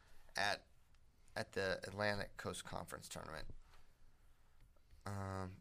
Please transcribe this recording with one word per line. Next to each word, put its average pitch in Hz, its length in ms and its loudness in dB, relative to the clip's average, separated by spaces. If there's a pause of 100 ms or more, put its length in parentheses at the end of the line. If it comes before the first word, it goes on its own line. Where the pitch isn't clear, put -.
(380)
at, 101 240 6 (760)
at 110 160 0
the 95 340 4
Atlantic 101 520 2
Coast 92 260 -2
Conference - 440 -4
tournament. 78 360 -4 (1600)
Um, 95 440 0 (100)